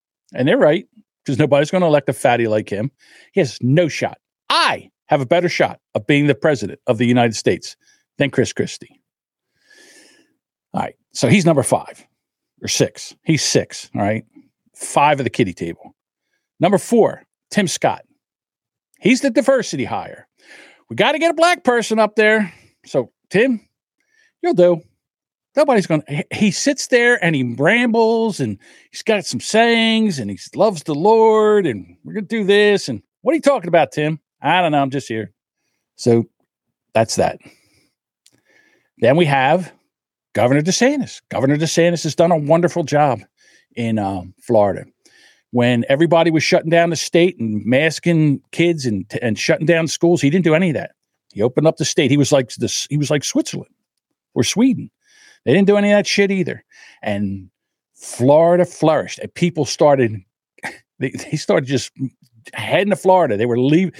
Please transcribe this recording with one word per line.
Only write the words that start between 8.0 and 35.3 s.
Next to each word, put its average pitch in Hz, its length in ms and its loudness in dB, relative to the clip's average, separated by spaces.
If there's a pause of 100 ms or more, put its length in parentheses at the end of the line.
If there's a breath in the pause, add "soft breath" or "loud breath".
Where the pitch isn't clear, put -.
than 139 140 -2
Chris 113 220 -2
Christie. - 480 -10 (1700 soft breath)
All - 80 -6
right, - 160 -10 (160)
so - 160 -2
he's 185 160 4
number 151 180 4
five - 440 -4 (560)
or 113 60 -10
six. - 540 -6
He's 156 220 -2
six, - 500 -4
all 110 80 -4
right? 107 220 -4 (500)
Five 147 460 0
of - 40 -4
the 92 60 -2
kiddie 95 220 -2
table. - 420 -12 (640)
Number 185 200 2
four, - 460 -2 (260)
Tim 202 180 -2
Scott. - 360 -4 (960)
He's 247 220 2
the 277 100 0
diversity 226 540 -2
hire. - 420 -10 (640 soft breath)
"We 117 80 -12
gotta 262 220 0
get 330 120 2
a 311 40 -4
black 339 280 2
person 226 360 0
up 214 180 0
there." 214 360 2 (340 loud breath)
So, 127 260 -4 (180)
Tim, 226 300 0 (840)
you'll 339 120 0
do. 175 260 4 (760)
Nobody's 269 320 2
gonna, 156 220 -2
he, 143 240 -6
he 202 180 0
sits - 380 -4
there 240 360 2
and 160 120 2
he 123 200 -2
rambles 226 840 0
and 107 180 -4 (320 soft breath)
he's - 120 -18
got - 220 -2
some - 160 -8
sayings 226 760 0
and 101 120 -6
he 98 80 -10 (160)
loves 180 280 0
the 151 120 -6
Lord 214 720 2
and 90 360 -8
"We're 147 120 -16
gonna 202 120 -8
do 220 180 -4
this." 202 440 2
And, 113 140 -8 (200)
"What 254 100 0
are 330 40 0
you 254 60 -4
talking 226 260 0
about, 170 240 2
Tim?" 156 260 -4 (240)
"I 170 180 2
don't 160 120 0
know. 143 100 2
I'm 135 80 -2
just 135 180 -8
here." 110 240 -8 (640)